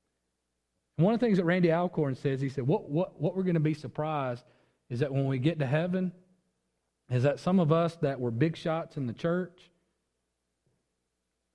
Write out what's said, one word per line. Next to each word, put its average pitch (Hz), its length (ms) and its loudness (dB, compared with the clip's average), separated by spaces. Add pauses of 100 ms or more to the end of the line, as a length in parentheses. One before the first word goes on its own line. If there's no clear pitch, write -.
(960)
And 160 80 4
one 220 80 4
of 226 60 0
the 247 60 2
things 208 120 4
that 185 80 2
Randy 175 260 4
Alcorn 160 440 0
says, 135 260 -2
he 139 80 -2
said, 127 180 -4
"What, 202 220 0
what, 170 300 -4
what 175 160 -2
we're 190 80 -2
gonna 175 160 0
be 156 140 0
surprised 143 680 -6 (460)
is 120 100 -6
that 139 120 -2
when 139 140 0
we 135 140 0
get 156 200 0
to 139 60 0
heaven, 180 460 0 (1000)
is 123 140 2
that 139 160 2
some 185 200 4
of 156 120 4
us 165 260 2
that 139 220 -2
were 123 120 -2
big 151 260 0
shots 160 400 -6
in 131 100 -4
the 113 60 -6
church, 175 580 -4 (1800)